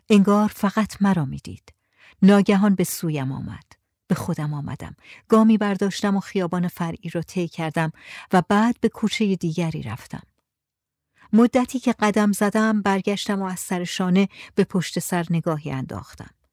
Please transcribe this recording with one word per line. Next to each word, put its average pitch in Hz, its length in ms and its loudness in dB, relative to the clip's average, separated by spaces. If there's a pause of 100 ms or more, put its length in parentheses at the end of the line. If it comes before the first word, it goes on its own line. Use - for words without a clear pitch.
انگار 208 380 6
فقط - 540 -2
مرا 185 240 0
می‌دید. - 480 -12 (480)
ناگهان 196 540 6
به 185 80 0
سویم 151 480 -4
آمد. - 320 -10 (440)
به 185 80 0
خودم 151 380 -4
آمدم. 147 420 -10 (320)
گامی 220 300 6
برداشتم 202 580 -2
و 196 40 0
خیابان 180 480 -4
فرعی 165 420 -8
را 165 120 -6
طی 170 260 -6
کردم 160 440 -4 (420)
و 180 160 6
بعد 220 320 2
به 226 80 2
کوچه 202 460 -2
دیگری 160 480 -4
رفتم. - 400 -12 (1120)
مدتی 247 460 4
که 240 140 0
قدم 208 380 2
زدم، 214 500 0
برگشتم 196 600 -2
و 190 40 -4
از 180 140 -8
سر 180 240 -6
شانه 185 460 0 (260)
به 202 80 4
پشت - 360 -4
سر 175 300 -4
نگاهی 156 420 -2
انداختم. - 580 -10 (240)